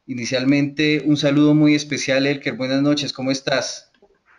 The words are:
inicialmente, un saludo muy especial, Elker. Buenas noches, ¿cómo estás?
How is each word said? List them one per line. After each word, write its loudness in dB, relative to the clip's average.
inicialmente, -2
un 2
saludo 4
muy 4
especial, -2
Elker. -4
Buenas -2
noches, 0
¿cómo -6
estás? -6